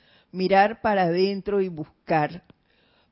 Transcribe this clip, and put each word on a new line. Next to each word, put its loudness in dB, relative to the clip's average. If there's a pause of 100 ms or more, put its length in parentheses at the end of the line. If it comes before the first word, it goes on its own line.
(320)
mirar 2
para 0
adentro 0
y -2
buscar -4 (680)